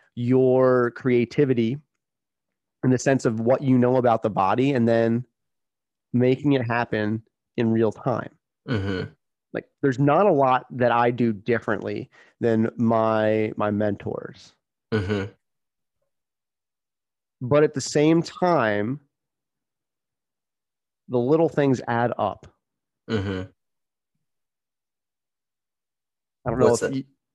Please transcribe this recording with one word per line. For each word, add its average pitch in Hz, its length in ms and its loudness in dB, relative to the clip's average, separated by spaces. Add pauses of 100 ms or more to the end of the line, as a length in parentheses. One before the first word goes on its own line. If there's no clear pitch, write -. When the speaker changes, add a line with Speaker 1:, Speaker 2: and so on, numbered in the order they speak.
(160)
Speaker 1:
your 127 760 2
creativity 123 840 0 (1080)
in 127 80 2
the 127 80 4
sense 135 260 0
of 113 140 0
what 123 240 0
you 131 140 4
know 123 200 4
about 120 240 2
the 113 80 -2
body 104 440 0
and 117 140 0
then 117 380 0 (840)
making 131 420 2
it 127 120 0
happen 113 560 -2 (340)
in 113 160 0
real 113 200 0
time. - 400 -6 (360)
Speaker 2:
Mm-hmm. 98 360 -4 (500)
Speaker 1:
Like, - 120 -8 (180)
there's 131 160 0
not 147 260 2
a 202 80 4
lot 127 380 2
that 123 200 0
I 120 200 2
do 120 200 0
differently 104 800 -4 (300)
than 113 380 0
my, 110 800 0
my 104 120 -2
mentors. - 840 -6 (380)
Speaker 2:
Mm-hmm. 101 340 -2 (2250)
Speaker 1:
But 143 220 2
at 151 120 0
the 135 60 -4
same 156 420 2
time, 123 760 -2 (2000)
the 123 100 -2
little 156 300 2
things 139 380 0
add 117 300 0
up. - 300 -6 (600)
Speaker 2:
Mm-hmm. 98 360 -4 (3000)
Speaker 1:
I 120 40 -4
don't 117 100 -4
know 127 100 4
Speaker 2:
What's 120 120 2
Speaker 1:
if - 80 -2
Speaker 2:
that, 135 80 -6
Speaker 1:
you, 135 60 -6 (320)